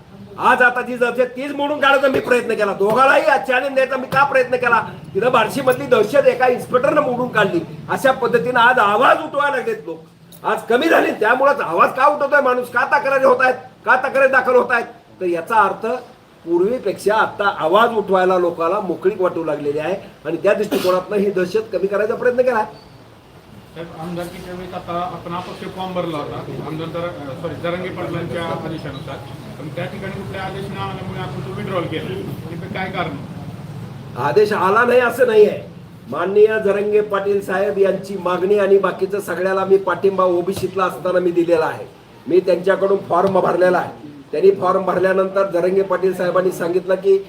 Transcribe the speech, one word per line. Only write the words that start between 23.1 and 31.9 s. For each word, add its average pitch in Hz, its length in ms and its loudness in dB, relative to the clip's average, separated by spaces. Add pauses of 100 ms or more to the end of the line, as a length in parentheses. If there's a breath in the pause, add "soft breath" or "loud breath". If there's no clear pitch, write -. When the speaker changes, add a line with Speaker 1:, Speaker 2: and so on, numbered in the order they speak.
Speaker 2:
साहेब, 170 120 -14 (140)
आमदारकीच्या 175 540 -10
वेळेस 180 200 -12
आता 175 180 -10
आपण 175 420 -6
अपक्ष 185 420 -10
फॉर्म 185 180 -8
भरला 170 220 -4
होता, 143 500 -8
आमदार 156 220 -8
जरा-, 170 140 -8
अ, 170 400 -10
सॉरी, 160 120 -8
जरांगे 175 340 -6
पाटलांच्या 170 560 -8
आदेशानुसार, 160 720 -10 (440)
पण 156 80 -12
त्या 170 160 -8
ठिकाणी 190 280 -10
कुठल्या 190 300 -10
आदेश 190 220 -8
न 190 140 -10
आल्यामुळे 190 420 -8
आपण 180 200 -8
तो 190 160 -10
विड्रॉल 190 260 -4
केला, 165 300 -6 (420)